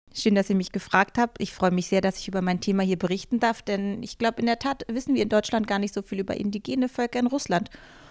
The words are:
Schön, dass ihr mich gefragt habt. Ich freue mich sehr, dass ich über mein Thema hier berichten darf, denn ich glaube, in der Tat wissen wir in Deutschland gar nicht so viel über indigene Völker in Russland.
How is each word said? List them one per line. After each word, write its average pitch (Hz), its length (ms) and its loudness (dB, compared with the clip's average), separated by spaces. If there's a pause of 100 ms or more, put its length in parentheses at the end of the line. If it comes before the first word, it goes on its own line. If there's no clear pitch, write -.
(120)
Schön, 208 220 2
dass 196 160 4
ihr 196 60 2
mich 185 160 -2
gefragt 190 460 0
habt. 240 220 0
Ich 208 120 -4
freue 185 180 2
mich 180 160 0
sehr, 190 140 2
dass 190 180 0
ich - 80 -12
über 185 160 -2
mein 180 180 0
Thema 196 220 2
hier 185 160 2
berichten 190 400 0
darf, 226 240 0
denn 202 400 -4
ich - 160 -12
glaube, 226 220 0
in 233 60 0
der 233 120 2
Tat 269 300 -4
wissen 247 260 -2
wir 226 80 4
in 208 60 0
Deutschland 214 400 2
gar 202 100 0
nicht 202 160 -4
so 202 80 -2
viel 196 160 -6
über 190 180 -4
indigene 254 520 -2
Völker 240 320 -2
in 247 80 4
Russland. 247 420 0 (400)